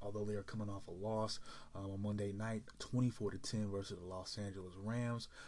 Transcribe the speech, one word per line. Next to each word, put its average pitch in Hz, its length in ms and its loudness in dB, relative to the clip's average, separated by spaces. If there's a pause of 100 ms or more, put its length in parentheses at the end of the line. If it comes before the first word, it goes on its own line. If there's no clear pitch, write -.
although 104 220 0
they 104 120 2
are 101 80 0
coming 107 260 -2
off 98 180 -4
a 92 40 -6
loss, 107 500 2 (340)
um, 98 160 -2
on 98 100 -2
Monday 104 300 2
night, 107 320 0 (160)
twenty-four 123 520 4
to 95 60 -2
ten 107 320 2
versus 98 300 -2
the 90 60 -8
Los 92 320 -4
Angeles 95 440 -4
Rams. 117 460 0 (200)